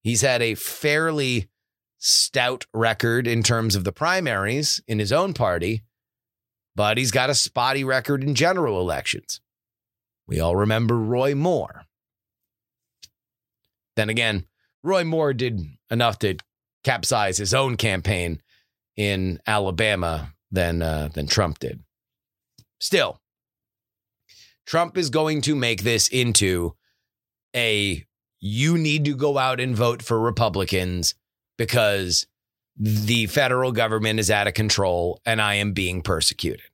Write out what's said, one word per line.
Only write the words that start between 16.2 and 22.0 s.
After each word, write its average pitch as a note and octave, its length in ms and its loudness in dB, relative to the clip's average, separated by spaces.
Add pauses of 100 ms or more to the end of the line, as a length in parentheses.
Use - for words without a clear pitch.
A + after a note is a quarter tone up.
capsize G#2 540 0
his G2 160 -2
own C3 240 0
campaign F2+ 640 -2 (540)
in F#2+ 500 -2
Alabama F#2 880 0 (160)
than, E2+ 320 0
uh, D2+ 320 -2
than D2 140 -4
Trump E2+ 320 0
did. B1 240 -10 (960)